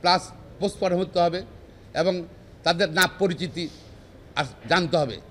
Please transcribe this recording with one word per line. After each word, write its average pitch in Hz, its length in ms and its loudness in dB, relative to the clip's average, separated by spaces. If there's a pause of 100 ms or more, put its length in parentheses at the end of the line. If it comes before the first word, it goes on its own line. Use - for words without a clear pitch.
প্লাস 175 320 2 (280)
পোস্টমর্টম 185 380 0
হতে 180 200 -2
হবে 175 240 2 (520)
এবং 175 300 0 (380)
তাদের 170 280 2
নাম 180 180 4 (100)
পরিচিতি 170 500 -2 (680)
আর 151 80 0 (240)
জানতে 170 280 2
হবে। 120 240 0 (100)